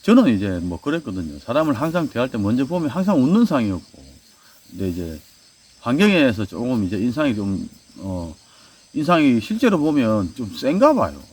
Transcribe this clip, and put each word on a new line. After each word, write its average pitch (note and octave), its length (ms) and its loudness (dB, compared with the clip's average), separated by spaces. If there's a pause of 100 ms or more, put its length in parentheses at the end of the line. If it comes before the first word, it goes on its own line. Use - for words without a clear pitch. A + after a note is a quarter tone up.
저는 G#3 340 6
이제 F#2+ 280 -2
뭐 F2 180 -6
그랬거든요. F#2+ 600 -6
사람을 A#3+ 340 0
항상 E3 340 -2
대할 B2 220 -4
때 A#2+ 80 -6
먼저 A2+ 260 0
보면 D#3+ 240 -4
항상 F3+ 340 0
웃는 G3 220 4
상이었고, A2 580 -2 (680)
근데 F#2 180 -6
이제 E2 320 -8 (600)
환경에서 C3+ 680 2
조금 A2+ 380 -4
이제 F#2 120 -4
인상이 A#2 400 -2
좀, G2+ 320 -4 (300)
어, F2+ 360 -8 (600)
인상이 D3 480 4
실제로 G#3+ 360 0
보면 A2+ 560 0
좀 A2 220 -10
센가 G3+ 380 2
봐요. E2 260 -2 (120)